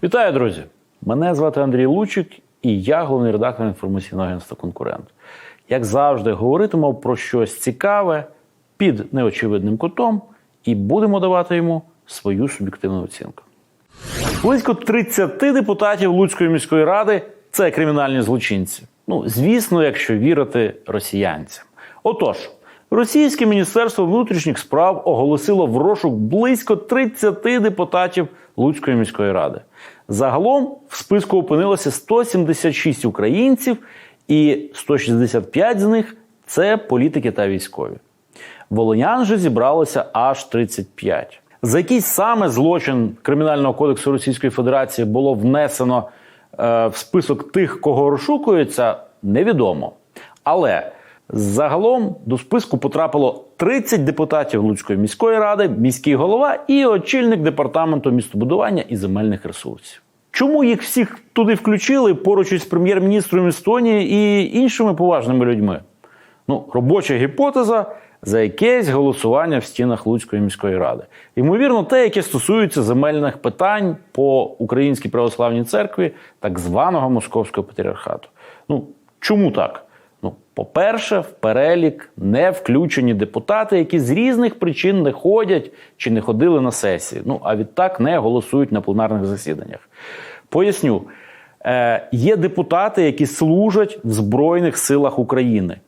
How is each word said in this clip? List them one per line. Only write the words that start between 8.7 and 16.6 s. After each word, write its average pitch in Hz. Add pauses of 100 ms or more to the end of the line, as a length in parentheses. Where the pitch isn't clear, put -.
під 131
неочевидним 107
кутом, 208 (420)
і 233
будемо 202
давати 180
йому 165 (240)
свою 101
суб'єктивну 95
оцінку. - (1000)
Близько 240
тридцяти 220
депутатів 202
Луцької 180
міської 160